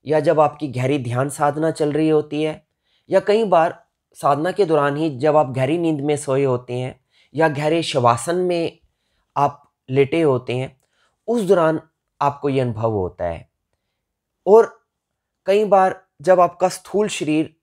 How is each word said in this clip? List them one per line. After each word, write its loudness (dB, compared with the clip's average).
या 0
जब 2
आपकी 0
गहरी -2
ध्यान -4
साधना -2
चल -2
रही 0
होती 0
है, -8
या 2
कई 2
बार 0
साधना -2
के 0
दौरान 0
ही -4
जब 2
आप 2
गहरी -2
नींद -2
में -2
सोए -2
होते -4
हैं -8
या 2
गहरे -2
शवासन 0
में -4
आप -4
लेटे 0
होते 0
हैं, -8
उस -2
दौरान 2
आपको -2
ये 0
अनुभव -2
होता -4
है। -10
और 4
कई 2
बार 2
जब 4
आपका 2
स्थूल -4
शरीर, -4